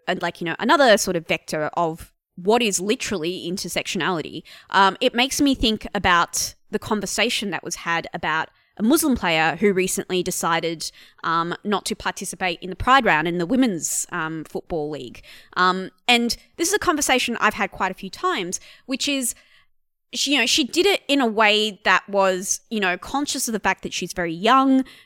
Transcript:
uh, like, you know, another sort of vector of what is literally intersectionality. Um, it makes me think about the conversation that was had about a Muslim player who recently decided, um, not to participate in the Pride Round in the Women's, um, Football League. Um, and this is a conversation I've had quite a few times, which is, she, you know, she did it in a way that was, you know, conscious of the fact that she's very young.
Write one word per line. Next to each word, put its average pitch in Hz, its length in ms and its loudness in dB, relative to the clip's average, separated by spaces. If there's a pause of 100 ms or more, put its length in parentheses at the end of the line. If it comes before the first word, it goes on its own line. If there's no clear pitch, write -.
uh, 175 140 0
like, 175 180 -6
you 180 60 -6
know, 165 140 -4
another 262 400 6
sort 185 160 -2
of 165 120 -6
vector 156 460 -4
of 165 400 -4 (220)
what 208 260 2
is 208 180 0
literally 175 720 -4
intersectionality. 165 920 -4 (260)
Um, - 320 4
it 247 140 2
makes 254 260 0
me 277 140 4
think 220 400 0
about 180 580 2 (160)
the - 80 -2
conversation 214 720 -2
that 165 140 -6
was - 140 -10
had 170 360 -2
about 160 360 -4 (280)
a - 60 -4
Muslim 294 320 4
player 160 440 2
who 208 140 4
recently 185 480 -2
decided, 170 720 -4 (320)
um, 170 400 -2
not 202 220 0
to 220 100 -6
participate 185 680 -6
in 180 80 -10
the 185 60 -10
Pride 262 300 4
Round 160 220 4
in 175 120 -2
the 170 80 -2
Women's, 220 640 0
um, 160 320 -6
Football 151 480 -6
League. 131 320 -12 (320)
Um, 185 340 0 (180)
and 240 300 2 (200)
this 330 100 -2
is 403 80 0
a 415 40 0
conversation 277 600 0
I've 208 160 2
had 202 160 -4
quite 190 180 -4
a 185 60 -8
few - 160 -14
times, 220 480 -4 (260)
which 262 240 -4
is, 269 240 -2 (800)
she, 254 200 -2
you 294 60 4
know, 226 60 2
she 294 180 2
did 311 220 0
it 381 240 2
in 285 100 4
a 254 80 4
way 214 560 2
that 190 240 2
was, 190 600 0
you 208 100 -2
know, 180 180 0
conscious 277 520 -4
of - 20 -4
the 214 80 -2
fact - 240 -2
that - 100 -8
she's 180 200 -6
very 175 200 -4
young. 262 520 4 (200)